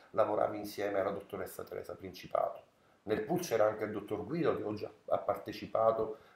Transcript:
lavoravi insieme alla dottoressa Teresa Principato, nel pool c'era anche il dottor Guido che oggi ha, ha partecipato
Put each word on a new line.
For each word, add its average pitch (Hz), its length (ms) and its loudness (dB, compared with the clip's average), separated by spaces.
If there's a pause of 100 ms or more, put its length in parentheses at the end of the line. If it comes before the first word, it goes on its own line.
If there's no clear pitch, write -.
(120)
lavoravi 104 480 2
insieme 101 380 -4
alla 95 140 0
dottoressa 87 520 -8
Teresa - 300 -10
Principato, - 680 -4 (420)
nel 107 200 0
pool - 180 0
c'era 107 240 4
anche 107 180 2
il 104 80 -2
dottor 104 340 -4
Guido 135 300 2
che 104 80 -4
oggi 104 220 -4
ha, - 60 -10 (160)
ha - 100 2
partecipato 107 1000 2 (160)